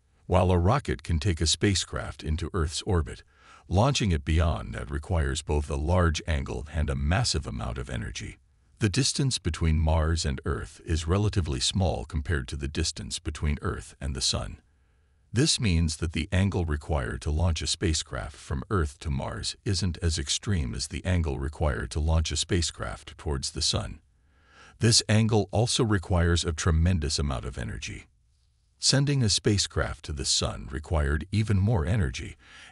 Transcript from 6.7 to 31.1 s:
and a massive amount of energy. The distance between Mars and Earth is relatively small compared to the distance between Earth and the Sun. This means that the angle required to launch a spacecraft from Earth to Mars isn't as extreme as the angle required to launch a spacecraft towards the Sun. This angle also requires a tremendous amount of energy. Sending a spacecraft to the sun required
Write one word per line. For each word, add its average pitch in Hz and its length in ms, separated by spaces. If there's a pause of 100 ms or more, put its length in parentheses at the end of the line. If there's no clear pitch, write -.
and 73 160
a 67 60
massive 76 500
amount 58 320
of 64 120
energy. - 480 (420)
The 110 100
distance - 500
between 80 400
Mars 80 440
and 69 220
Earth - 400
is 80 220
relatively 90 520
small 73 460
compared 69 440
to - 60
the 71 120
distance - 500
between 73 440
Earth - 380
and 69 160
the 65 60
Sun. - 380 (760)
This 135 260
means 82 380
that 80 160
the 82 180
angle 92 320
required 71 600
to - 80
launch 82 300
a - 60
spacecraft - 680
from - 340
Earth 85 300
to 76 100
Mars - 460 (100)
isn't 90 360
as 82 180
extreme 71 560
as 64 120
the - 180
angle 82 340
required 69 520
to 78 80
launch 80 320
a 73 60
spacecraft - 800
towards 69 340
the - 120
Sun. - 360 (800)
This 117 300
angle 110 420
also 117 320
requires 87 640
a 85 80
tremendous 80 640
amount 71 280
of 62 120
energy. - 480 (720)
Sending 139 460
a 107 60
spacecraft - 760
to - 80
the 67 100
sun 58 460
required 73 640